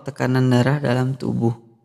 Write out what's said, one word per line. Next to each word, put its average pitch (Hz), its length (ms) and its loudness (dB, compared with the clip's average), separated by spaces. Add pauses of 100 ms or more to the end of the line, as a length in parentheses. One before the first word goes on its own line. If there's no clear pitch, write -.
tekanan 131 480 0
darah 123 240 4
dalam 131 400 -2
tubuh. 117 480 -2 (200)